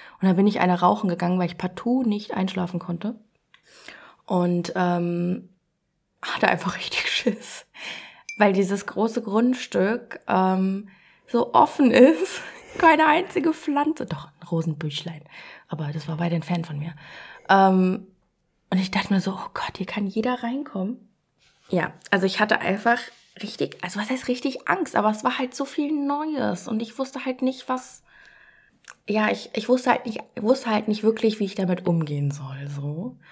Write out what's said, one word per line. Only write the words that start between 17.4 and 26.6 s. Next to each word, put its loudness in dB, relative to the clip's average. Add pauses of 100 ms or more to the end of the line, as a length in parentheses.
Ähm, 6 (600)
und 2
ich -2
dachte -2
mir 4
so, -4
"Oh -10
Gott, -8
hier -6
kann -4
jeder -2
reinkommen." -6 (600)
Ja, 0 (200)
also 2
ich -2
hatte 4
einfach 0 (420)
richtig, -6
also -6
was -6
heißt -4
richtig -4
Angst? -2
Aber 4
es -6
war 0
halt -6
so -4
viel -4
Neues. -4